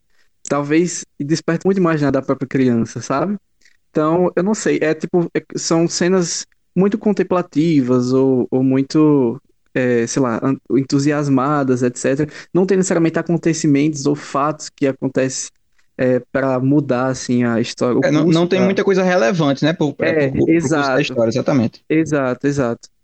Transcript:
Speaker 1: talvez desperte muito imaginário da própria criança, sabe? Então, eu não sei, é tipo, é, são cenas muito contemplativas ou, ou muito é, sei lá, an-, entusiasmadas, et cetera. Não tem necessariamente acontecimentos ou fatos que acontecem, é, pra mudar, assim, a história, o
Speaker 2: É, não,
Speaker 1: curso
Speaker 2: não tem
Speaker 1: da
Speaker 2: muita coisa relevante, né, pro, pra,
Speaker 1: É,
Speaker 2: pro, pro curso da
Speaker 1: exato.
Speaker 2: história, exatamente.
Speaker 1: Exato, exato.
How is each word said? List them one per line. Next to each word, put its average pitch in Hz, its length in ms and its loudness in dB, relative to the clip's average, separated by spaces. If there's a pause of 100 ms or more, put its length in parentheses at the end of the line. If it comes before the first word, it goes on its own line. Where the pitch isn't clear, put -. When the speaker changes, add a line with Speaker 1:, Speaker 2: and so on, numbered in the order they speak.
(480)
Speaker 1:
talvez 147 560 0 (160)
desperte 160 480 -2
muito 190 100 2
imaginário 156 360 0
da 135 120 2
própria 135 220 -4
criança, 120 540 0
sabe? 147 340 -4 (560)
Então, 165 440 0
eu 180 80 0
não 208 120 0
sei, 151 260 -2
é 156 140 0
tipo, 170 400 -2
é, 156 80 -4 (120)
são 170 320 0
cenas 180 600 -2 (280)
muito 196 220 2
contemplativas 156 1160 0
ou, 131 360 2
ou 131 140 0
muito 135 760 2 (340)
é, 123 340 0
sei 139 140 -2
lá, 120 220 0
an-, 135 140 0 (140)
entusiasmadas, 139 1120 0
et 123 140 -2
cetera. 139 320 -2 (240)
Não 185 120 2
tem 190 120 2
necessariamente 170 420 0
acontecimentos 151 840 0
ou 143 100 2
fatos 147 540 -4
que - 180 -2
acontecem, 135 600 -4 (480)
é, 127 240 2 (100)
pra 131 280 0
mudar, 131 480 0
assim, 127 360 -2
a 117 160 0
história, 120 400 -2
o 135 60 0
Speaker 2:
É, 143 60 2
não, 151 120 2
Speaker 1:
curso 165 160 4
Speaker 2:
não 175 80 2
tem 190 120 0
Speaker 1:
da 185 60 2
Speaker 2:
muita 196 200 0
coisa 190 180 2
relevante, 180 600 2
né, 160 80 2
pro, 147 200 -2
pra, - 140 -4
Speaker 1:
É, 151 220 0
Speaker 2:
pro, 139 80 -4
pro 139 80 2
curso 160 240 2
da 156 100 0
Speaker 1:
exato. 139 220 0
Speaker 2:
história, 120 280 0
exatamente. 123 600 0
Speaker 1:
Exato, 147 580 0
exato. 135 420 -2 (140)